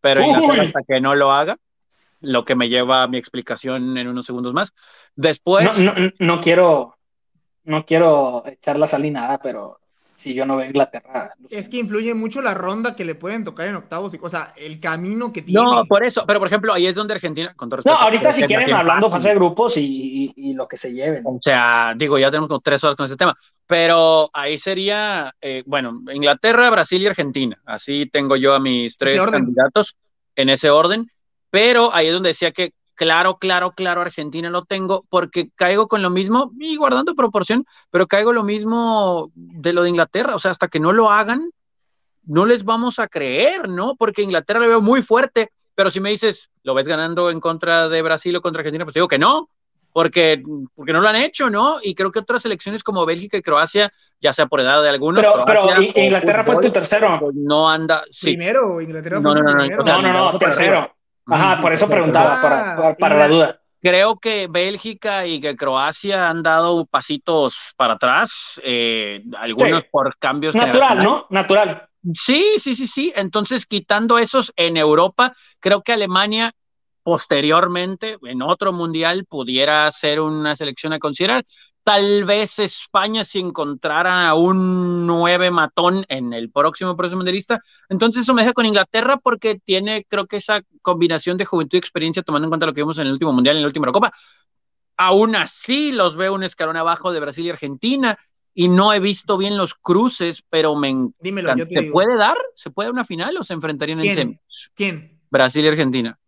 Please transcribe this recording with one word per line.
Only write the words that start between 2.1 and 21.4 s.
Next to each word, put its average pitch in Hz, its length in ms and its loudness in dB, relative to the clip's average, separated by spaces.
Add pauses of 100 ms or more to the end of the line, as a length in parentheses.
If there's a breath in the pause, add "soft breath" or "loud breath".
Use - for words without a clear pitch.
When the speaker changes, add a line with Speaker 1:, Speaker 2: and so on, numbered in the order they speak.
Speaker 1:
lo 123 240 -2
que 135 100 0
me 123 140 0
lleva 123 340 2
a 123 60 0
mi 127 100 -4
explicación 127 800 -8
en 123 80 -6
unos 123 180 -8
segundos 123 300 -8
más. 196 180 -4 (440 soft breath)
Después 160 480 2
Speaker 2:
No, 202 280 4
no, 185 180 0 (100)
no 170 200 2
quiero, 170 540 4 (680)
no 156 200 -4
quiero 143 640 4
echar 143 320 -6
la 151 80 2
sal 143 160 -2
ni 151 80 -4
nada, 135 320 -4
pero 113 380 -12 (340)
si 135 200 -12
yo 135 120 -4
no 135 100 -2
veo 131 120 -4
Inglaterra, 135 720 -4
lo - 60 -20
Speaker 3:
Es - 40 -20
Speaker 2:
siento. 202 220 -12
Speaker 3:
que 247 60 -8
influye 226 360 -4
mucho 220 280 -6
la 214 120 -2
ronda 214 400 -6
que 196 100 -10
le 160 120 -8
pueden 196 260 -10
tocar 165 240 -10
en 202 80 -8
octavos, 175 400 -12
y, 160 80 -16
o 170 60 -10
sea, 156 280 -10
el 156 220 -16
camino 180 540 -6
que 220 100 -10
Speaker 1:
No, 160 40 -18
Speaker 3:
tiene. 233 420 4
Speaker 1:
por 202 160 4
eso, 240 200 -4
pero 202 140 0
por 190 80 -2
ejemplo, 208 260 -2
ahí 180 140 0
es 185 80 -2
donde 208 200 -6
Argentina, 170 420 -8
con 123 120 -14
todo 123 100 -6
Speaker 2:
No, 247 120 2
Speaker 1:
respeto, 302 140 4
Speaker 2:
ahorita 220 160 2
Speaker 1:
creo - 120 4
Speaker 2:
si - 60 0
Speaker 1:
que 254 40 2
la - 40 2
Speaker 2:
quieren - 200 0
Speaker 1:
tiene 214 120 2
Speaker 2:
hablando 196 320 2
Speaker 1:
fácil. 175 120 -4
Speaker 2:
fase 196 80 2
de 208 40 4
grupos 180 440 2
y, 135 580 -6
y, 139 140 -10
y 131 40 -6
lo 131 140 -8
que 123 80 -16
se 127 160 -12
lleven. 135 340 -6
Speaker 1:
O 127 160 -8